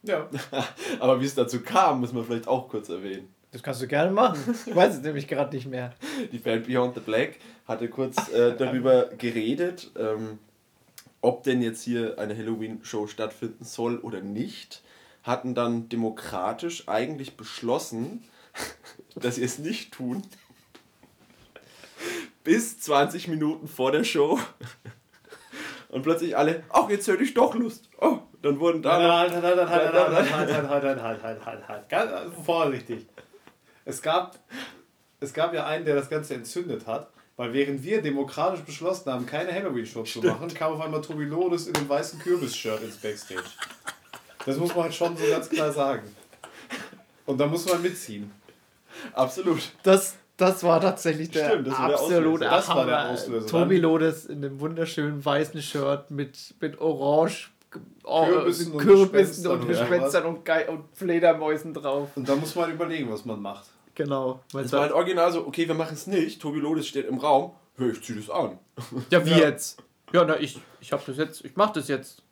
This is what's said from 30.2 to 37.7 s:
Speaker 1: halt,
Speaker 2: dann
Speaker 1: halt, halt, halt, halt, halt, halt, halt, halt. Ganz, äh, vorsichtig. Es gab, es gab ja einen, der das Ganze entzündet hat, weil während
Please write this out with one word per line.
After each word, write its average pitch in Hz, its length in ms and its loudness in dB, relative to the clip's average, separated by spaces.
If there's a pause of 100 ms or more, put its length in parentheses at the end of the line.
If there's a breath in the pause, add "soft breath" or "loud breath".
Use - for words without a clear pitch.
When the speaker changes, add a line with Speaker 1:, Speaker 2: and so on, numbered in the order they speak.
Speaker 1:
halt, 151 200 0
Speaker 2:
dann 147 200 0
Speaker 1:
halt, - 0 -
halt, - 0 -
halt, 143 140 2
halt, 135 180 0
halt, 113 220 -6
halt, 113 220 -8
halt, 113 220 -12
halt. 107 220 -12
Ganz, 202 220 0
äh, 170 320 -10
vorsichtig. 143 640 -2 (800 soft breath)
Es - 160 -10
gab, 180 360 -2 (840 loud breath)
es 139 140 -10
gab 170 200 0
ja 151 120 -4
einen, 160 200 -4
der 147 100 2
das 135 140 0
Ganze 151 260 -4
entzündet 123 500 -8
hat, - 240 -6 (280 soft breath)
weil 120 160 -6
während 139 300 0